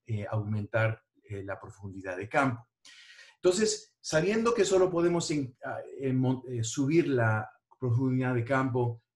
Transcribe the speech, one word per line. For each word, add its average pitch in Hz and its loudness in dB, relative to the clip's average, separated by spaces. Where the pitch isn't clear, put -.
eh, 104 -4
aumentar, 107 -2
eh, 98 -10
la 98 -8
profundidad 95 -12
de 98 -8
campo. 131 -2
Entonces, 196 0
sabiendo 220 2
que 226 4
solo 185 4
podemos 170 2
in-, 139 -2
ah, 127 -8
eh, 131 -2
mon-, 127 2
eh, 120 -4
subir 143 2
la 113 2
profundidad 127 0
de 120 0
campo 123 0